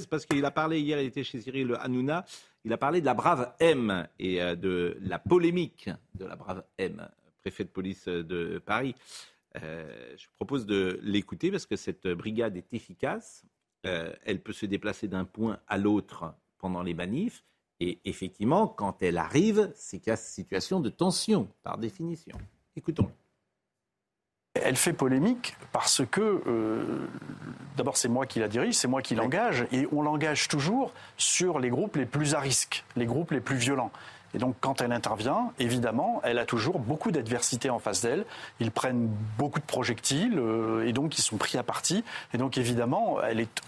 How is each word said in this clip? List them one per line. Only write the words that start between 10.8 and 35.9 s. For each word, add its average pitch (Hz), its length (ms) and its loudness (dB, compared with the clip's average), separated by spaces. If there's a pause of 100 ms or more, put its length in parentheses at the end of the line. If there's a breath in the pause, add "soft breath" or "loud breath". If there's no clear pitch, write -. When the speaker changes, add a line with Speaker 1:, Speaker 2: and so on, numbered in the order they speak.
Speaker 1:
l'écouter 101 480 0
parce - 160 -4
que - 100 -4
cette - 300 -8
brigade 110 500 -2
est - 160 -12
efficace. 135 720 -8 (440)
Euh, 82 240 -4 (140)
elle 98 160 -2
peut 110 140 -10
se - 100 -8
déplacer 101 440 -4
d'un 92 180 -4
point 107 320 -4 (100)
à 107 80 -2
l'autre 98 560 0 (240)
pendant 92 260 -4
les 90 120 -4
manifs. 104 500 -4 (360)
Et 90 260 -2
effectivement, 120 600 0
quand - 360 -4
elle 85 160 2
arrive, 190 560 4
c'est - 240 -14
qu'il - 100 -6
y 113 60 2
a - 20 2
situation 98 640 -4
de 123 80 0
tension, 165 600 2 (140)
par - 140 -6
définition. 160 640 -8 (380)
Écoutons-le. - 340 0 (1500)
Speaker 2:
Elle 131 140 2
fait 170 160 2
polémique 143 640 2 (160)
parce - 360 2
que, 202 380 2
euh, 110 600 0 (680)
d'abord, 131 200 0
c'est - 120 2
moi 123 160 2
qui 127 140 -4
la 110 80 4
dirige, 110 280 0
c'est - 120 2
moi 131 160 2
qui - 120 -2
Speaker 1:
Oui. 113 60 2
Speaker 2:
l'engage, 139 520 2
et 131 180 2
on 147 100 2
l'engage 151 480 2
toujours 190 440 0 (240 loud breath)
sur 175 420 2
les 127 120 2
groupes 160 260 0
les 135 100 2
plus 147 280 0
à 151 60 2
risque, - 440 -2 (100)
les 120 120 0
groupes 135 260 -2
les 135 80 2
plus 135 160 -2
violents. 127 340 0 (440 loud breath)
Et - 40 -4
donc, 127 220 0
quand 135 200 0
elle 123 120 0
intervient, 120 640 0
évidemment, 120 680 2